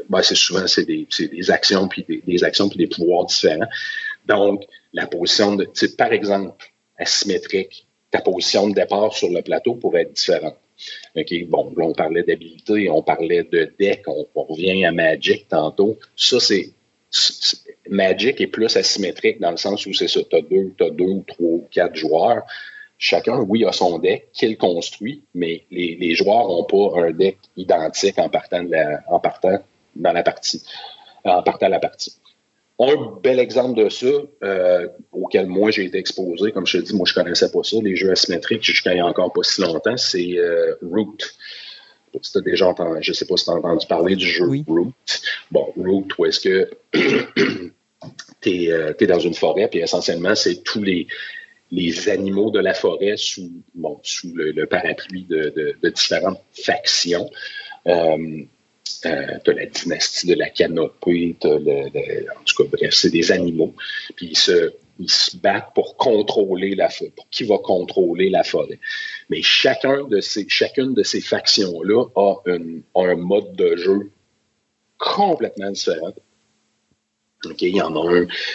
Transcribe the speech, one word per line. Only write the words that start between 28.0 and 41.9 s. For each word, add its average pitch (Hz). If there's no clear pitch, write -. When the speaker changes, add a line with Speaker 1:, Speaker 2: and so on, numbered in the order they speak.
Speaker 1:
en 82
partant 87
de 85
la, 76
en 85
partant 92
dans 87
la 85
partie, -
en 90
partant -
à -
la 85
partie. -
Un 139
bel 131
exemple 120
de 104
ça, 123
euh, 90
auquel 95
moi 98
j'ai 104
été 90
exposé, 92
comme 90
je 90
te 85
dis, -
moi 90
je -
connaissais 87
pas 87
ça, -
les 98
jeux 92
asymétriques, 90
jusqu'à -
il 92
y -
a 87
encore 87
pas 90
si -
longtemps, 90
c'est, 87
euh, 85
Root. 98